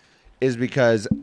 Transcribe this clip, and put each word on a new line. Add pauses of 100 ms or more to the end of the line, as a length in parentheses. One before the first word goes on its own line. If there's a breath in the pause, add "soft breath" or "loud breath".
(400 soft breath)
is
because (180)